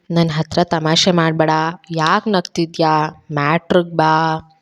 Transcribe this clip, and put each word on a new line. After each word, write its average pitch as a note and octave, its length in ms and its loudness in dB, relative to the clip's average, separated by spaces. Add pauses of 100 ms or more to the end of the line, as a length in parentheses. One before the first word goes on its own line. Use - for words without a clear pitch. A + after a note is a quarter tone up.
(120)
ನನ್ E3+ 180 2
ಹತ್ರ D#3 340 -2
ತಮಾಷೆ D#3+ 480 0
ಮಾಡ್ಬೇಡ. D#3+ 380 2 (460)
ಯಾಕ್ E3 320 0
ನಗ್ತಿದ್ಯಾ? E3 1040 -2
ಮ್ಯಾಟ್ರಿಗ್ E3 640 0
ಬಾ." D#3 440 0 (220)